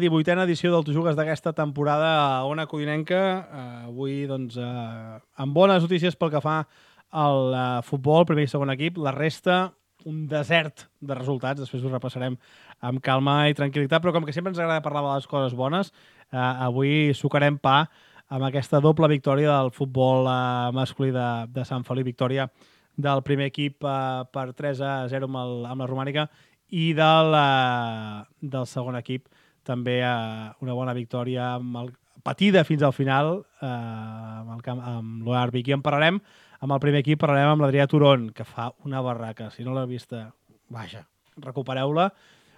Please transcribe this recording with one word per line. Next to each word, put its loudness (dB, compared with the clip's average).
divuitena 4
edició 2
del 4
Tu -4
Jugues 2
d'aquesta -2
temporada 0
a 0
Ona -4
Codinenca. -2
Eh, -14
avui, -6
doncs, -6
eh, -8
amb -2
bones 6
notícies 0
pel 0
que 0
fa -2
al, 2
eh, -2
futbol, 4
primer 2
i -2
segon -2
equip. -4
La -2
resta, 0
un -8
desert 0
de -6
resultats. -4
Després -6
ho -4
repassarem -4
amb -2
calma 4
i 2
tranquil·litat, 0
però 2
com 0
que -6
sempre -4
ens -8
agrada 0
parlar -2
de 0
les -6
coses -2
bones, -2
eh, -4
avui 2
sucarem 2
pa 6
amb -4
aquesta 2
doble 6
victòria 2
del 2
futbol, 2
eh, -2
masculí -2
de, -2
de -8
Sant -8
Feliu. -4
Victòria -2
del 0
primer 0
equip, -6
eh, -4
per -8
tres -6
a -4
zero -6
amb -8
el, -8
amb -8
la -6
Romànica -4
i -2
del, 6
eh, 0
del -6
segon -8
equip -8
també, -2
eh, -2
una -6
bona -4
victòria -4
amb -8
el, -10
patida 4
fins 2
al 4
final, 0
eh, -8
amb -10
el -12
camp, -6
amb -8
l'Oar 0
Vic. -4
I 0
en -2
parlarem 2
amb -2
el 2
primer 2
equip, 2
parlarem 4
amb 4
l'Adrià 4
Turon, 6
que -12
fa -10
una -6
barraca, -6
si -12
no -4
l'heu -4
vista, -12
vaja, -14
recupereu-la, -2